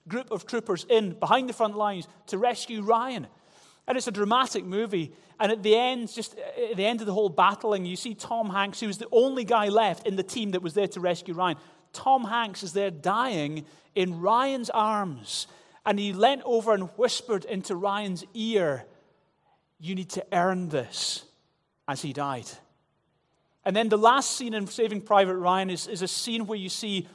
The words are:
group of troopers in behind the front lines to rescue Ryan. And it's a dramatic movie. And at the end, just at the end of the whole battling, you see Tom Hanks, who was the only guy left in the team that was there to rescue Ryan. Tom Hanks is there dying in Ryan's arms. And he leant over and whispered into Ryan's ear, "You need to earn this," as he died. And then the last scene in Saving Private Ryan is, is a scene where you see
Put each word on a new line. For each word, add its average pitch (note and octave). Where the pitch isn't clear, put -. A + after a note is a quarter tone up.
group A#3+
of G3
troopers A3
in G#3+
behind A#3
the A#3+
front G#3+
lines G3+
to F#3+
rescue A3+
Ryan. A3+
And B3
it's B3
a A#3
dramatic G#3
movie. F#3
And G#3+
at A3
the G#3+
end, B3
just -
at A3+
the F#3+
end A#3
of A3
the G3+
whole G#3
battling, G3
you F3+
see A3+
Tom A3
Hanks, G3
who A3+
was G3
the A3+
only B3+
guy G#3
left G3+
in F#3+
the F#3+
team G3+
that F3+
was E3+
there G3+
to F#3+
rescue F3
Ryan. E3+
Tom C4
Hanks A3
is F3+
there G3
dying E3
in F#3
Ryan's A#3+
arms. G3+
And G3+
he G3+
leant A#3
over A3+
and F#3+
whispered A3
into F#3+
Ryan's G3
ear, G3
"You E3
need F#3
to -
earn F3+
this," -
as C#3
he C#3+
died. C3+
And G3
then A3+
the G#3+
last A#3+
scene A#3+
in G#3
Saving G#3+
Private G3
Ryan F#3
is, F3
is G3
a F#3
scene A3+
where G#3+
you F#3
see G3